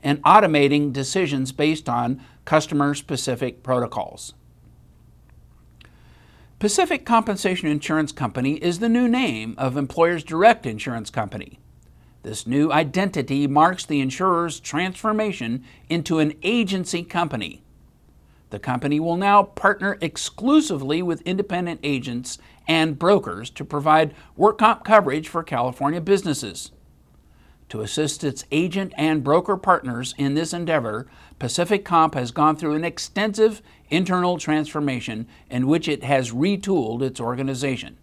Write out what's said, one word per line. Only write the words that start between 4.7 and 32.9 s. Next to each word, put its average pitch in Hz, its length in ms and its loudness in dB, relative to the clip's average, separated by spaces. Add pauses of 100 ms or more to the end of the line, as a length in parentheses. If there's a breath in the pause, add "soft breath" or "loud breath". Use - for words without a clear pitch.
Pacific 339 460 0
Compensation 202 640 0
Insurance 151 420 -2
Company 135 440 -2
is 170 240 -2
the 233 100 0
new 247 180 4
name 143 500 -2
of 131 200 -2
Employers 165 460 2
Direct 185 420 4
Insurance 117 440 -6
Company. 107 500 -8 (640 soft breath)
This 107 220 -10
new 143 260 2
identity 143 760 0
marks 156 380 4
the 147 160 0
insurer's 170 580 0
transformation 185 1040 -2 (240 loud breath)
into 160 320 0
an 151 220 2
agency 190 640 0
company. 135 600 -4 (840 soft breath)
The 104 100 -10
company 131 400 -2
will 170 180 -2
now 202 260 6
partner 196 580 0
exclusively 175 1000 0
with 170 200 -2
independent 180 640 -4
agents 127 540 -4 (300 soft breath)
and 160 320 0
brokers 120 520 0
to - 120 -12
provide 151 500 2 (220 loud breath)
work 214 220 4
comp 226 260 2
coverage 156 460 2
for 170 120 -4
California 139 600 -2
businesses. 165 680 -2 (1000 soft breath)
To 110 100 -8
assist 147 460 -4
its - 260 -4
agent 175 460 0
and 156 260 0
broker 175 320 2
partners 127 640 0
in 139 160 0
this 156 200 -2
endeavor, 135 540 -2 (320 soft breath)
Pacific 175 460 -2
Comp 160 300 2
has 123 160 -4
gone 151 260 2
through 151 180 -2
an 156 80 -2
extensive 208 800 0 (280 soft breath)